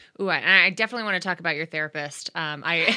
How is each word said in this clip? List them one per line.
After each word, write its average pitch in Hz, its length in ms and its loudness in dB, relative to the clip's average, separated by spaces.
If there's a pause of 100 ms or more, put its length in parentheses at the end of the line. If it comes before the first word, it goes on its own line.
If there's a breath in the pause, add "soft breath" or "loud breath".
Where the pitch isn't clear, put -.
(220 soft breath)
Ooh, 196 60 -2
I, 175 380 6
I 190 40 4
definitely 220 360 -4
wanna 196 160 0
talk 180 180 -4
about 165 160 -2
your 156 100 -6
therapist. 151 720 -8
Um, 151 280 -6
I, 170 320 2